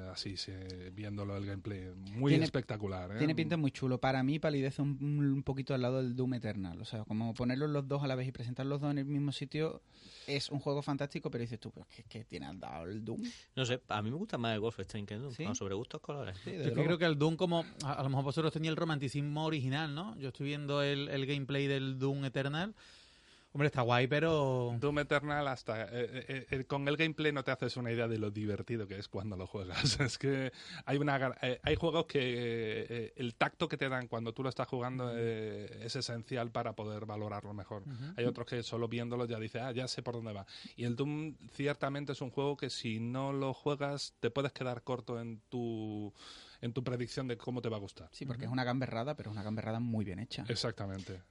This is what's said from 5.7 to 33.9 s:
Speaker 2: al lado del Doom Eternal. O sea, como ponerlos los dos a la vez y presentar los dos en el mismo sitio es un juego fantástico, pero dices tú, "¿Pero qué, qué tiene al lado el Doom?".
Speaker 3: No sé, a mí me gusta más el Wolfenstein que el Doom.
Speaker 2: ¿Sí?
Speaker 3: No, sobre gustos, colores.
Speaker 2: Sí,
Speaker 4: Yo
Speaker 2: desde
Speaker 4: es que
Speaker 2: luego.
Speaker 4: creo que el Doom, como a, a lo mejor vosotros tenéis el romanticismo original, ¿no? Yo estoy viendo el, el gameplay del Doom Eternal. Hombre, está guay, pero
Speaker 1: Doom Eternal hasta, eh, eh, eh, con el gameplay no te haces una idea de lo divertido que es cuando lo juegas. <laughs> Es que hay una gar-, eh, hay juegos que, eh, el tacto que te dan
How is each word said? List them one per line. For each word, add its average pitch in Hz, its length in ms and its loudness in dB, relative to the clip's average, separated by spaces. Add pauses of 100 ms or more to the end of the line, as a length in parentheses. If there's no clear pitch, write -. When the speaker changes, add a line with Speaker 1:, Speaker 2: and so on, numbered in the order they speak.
Speaker 2:
al 127 80 4
lado 127 160 4
del 127 180 2
Doom 127 200 2
Eternal. 101 460 -2
O 107 40 -8
sea, 107 200 -4
como 110 280 0
ponerlos 127 360 2
los 143 180 2
dos 139 160 2
a 143 40 2
la 131 80 2
vez 127 120 0
y 127 40 -4
presentar 123 340 -4
los 139 160 0
dos 147 100 2
en 143 80 2
el 135 60 0
mismo 143 260 2
sitio 151 500 -2 (460)
es 139 220 0
un 143 100 -2
juego 143 220 2
fantástico, 147 500 -2
pero 120 120 -2
dices 117 160 -4
tú, - 120 -10
"¿Pero - 240 -16
qué, 117 80 -16
qué 110 220 -12
tiene 69 220 -8
al 90 120 -10
lado 78 280 -8
el 104 180 -6
Doom?". 113 160 -4 (340)
Speaker 3:
No 131 100 2
sé, 123 220 2
a 104 140 0
mí 110 80 0
me 139 80 -2
gusta 180 200 -4
más 117 180 2
el 107 40 0
Wolfenstein 104 460 -2
que 104 80 -8
el 107 80 -4
Doom. 135 120 -8
Speaker 2:
¿Sí? 156 120 -6
Speaker 3:
No, 101 100 -2
sobre 98 200 -4
gustos, 135 260 -6
colores. 120 420 -6
Speaker 2:
Sí, - 80 -8
Speaker 4:
Yo 190 60 -6
Speaker 2:
desde 147 60 -2
Speaker 4:
es 123 60 2
que 117 60 2
Speaker 2:
luego. 147 120 4
Speaker 4:
creo 170 100 4
que 170 80 4
el 156 120 6
Doom, 156 200 4
como 170 260 4 (200)
a, 139 100 0
a 139 100 0
lo 135 60 2
mejor 135 160 2
vosotros 156 260 2
tenéis 160 200 0
el 156 60 0
romanticismo 147 680 0
original, 147 500 2
¿no? 208 220 -6
Yo 135 120 -6
estoy 139 180 -4
viendo 143 340 2
el, 143 280 2
el 135 160 2
gameplay 139 420 2
del 135 320 2
Doom 139 260 2
Eternal. 143 480 0 (800)
Hombre, 143 140 4
está 135 160 4
guay, 123 240 8
pero 135 720 4
Speaker 1:
Doom 147 180 4
Eternal 147 480 2
hasta, 117 380 -2
eh, 120 420 -4
eh, 131 240 -6
eh, 131 140 0
con 139 240 0
el 147 80 4
gameplay 156 340 4
no 139 100 0
te 135 100 2
haces 127 260 0
una 123 120 0
idea 117 160 4
de 113 120 2
lo 107 120 0
divertido 104 560 -2
que 95 140 -6
es - 80 -8
cuando 98 300 -4
lo 92 100 -4
juegas. 90 300 -6
<laughs> 131 340 4
Es - 60 -4
que 135 340 0 (340)
hay 139 120 2
una 143 200 4
gar-, 127 240 2
eh, 127 220 2
hay 151 140 4
juegos 165 280 2
que, - 140 0 (680)
eh, 117 260 -6
el 120 200 -4
tacto 151 340 2
que 151 80 -2
te 139 100 0
dan 127 220 -2